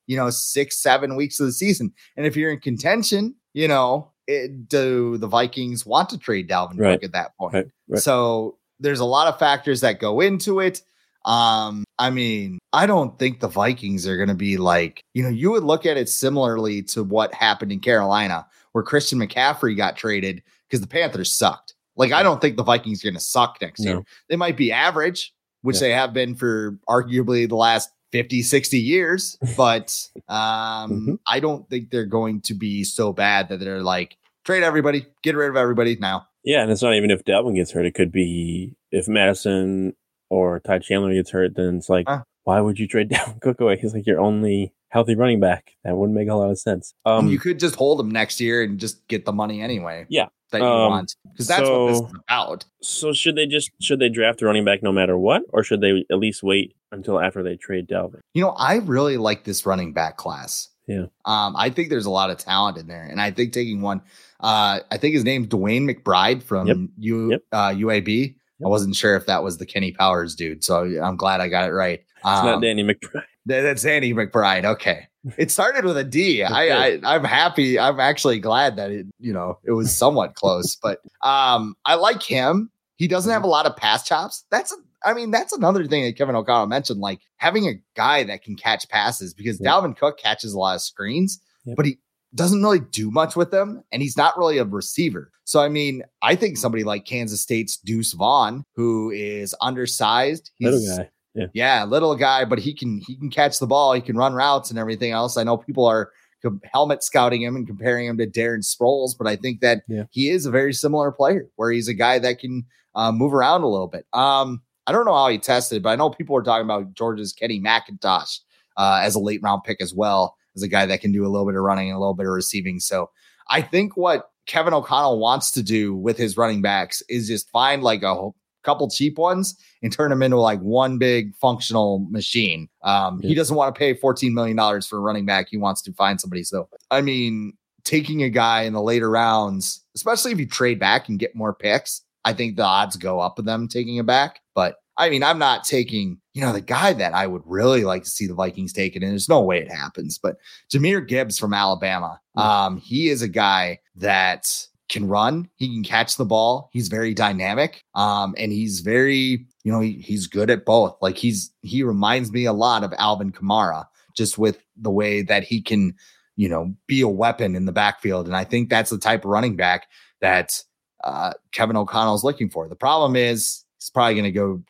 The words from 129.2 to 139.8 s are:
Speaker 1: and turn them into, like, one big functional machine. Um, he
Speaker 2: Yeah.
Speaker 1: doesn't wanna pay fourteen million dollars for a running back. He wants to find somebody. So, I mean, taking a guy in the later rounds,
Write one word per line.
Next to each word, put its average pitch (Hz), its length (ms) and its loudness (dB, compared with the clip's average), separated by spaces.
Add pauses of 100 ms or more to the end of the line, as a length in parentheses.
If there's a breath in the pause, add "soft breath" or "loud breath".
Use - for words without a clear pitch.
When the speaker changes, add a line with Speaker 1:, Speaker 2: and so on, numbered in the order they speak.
Speaker 1:
and 113 120 -4
turn 151 160 0
them 135 140 2
into, 127 140 4
like, 110 220 4
one 123 380 0
big 120 380 0
functional 110 760 0
machine. 95 580 -2 (160)
Um, 95 380 0
he 98 80 -2
Speaker 2:
Yeah. 151 60 4
Speaker 1:
doesn't 151 200 0
wanna 139 160 2
pay 139 220 0
fourteen 127 400 0
million 113 240 -2
dollars 104 300 2
for 107 100 -8
a 101 40 -4
running 104 240 -2
back. 98 240 0
He 107 80 -6
wants 101 260 -2
to 95 100 -12
find 98 260 0
somebody. 90 240 -8
So, 90 240 -6 (240)
I 135 100 4
mean, 117 520 -2 (320)
taking 151 380 0
a 131 60 0
guy 117 340 2
in 110 100 -4
the 107 80 -2
later 113 280 2
rounds, 110 760 0 (100)